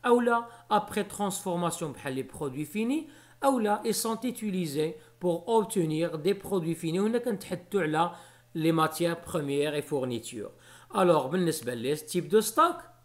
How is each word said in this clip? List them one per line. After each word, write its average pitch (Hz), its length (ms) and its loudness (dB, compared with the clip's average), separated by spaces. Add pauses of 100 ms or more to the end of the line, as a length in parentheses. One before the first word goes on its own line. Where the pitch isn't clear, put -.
أولا 240 420 4 (240)
أبخي 202 320 2
ترانسفورماسيون 175 880 -2
بحال 135 220 -6
لي 131 100 -2
برودوي 139 420 -6
فيني، 240 440 -2 (340)
أو 262 160 4
لا، 208 260 0
ils 220 100 0
sont 226 280 -2
utilisés 170 720 -2 (240)
pour 175 300 -2
obtenir 170 680 2
des 165 160 0
produits 170 420 -2
finis. 165 240 -2
هنا 220 180 2
كنتحدثوا 196 640 -4
على 160 300 2 (440)
les 160 160 2
matières 165 500 2
premières 143 540 0
et 143 60 0
fournitures. 123 680 -4 (420)
Alors, 170 360 6
بالنسبة 160 440 0
لي 123 220 0
type 151 340 -4
de 214 120 6
stock 330 400 2 (240)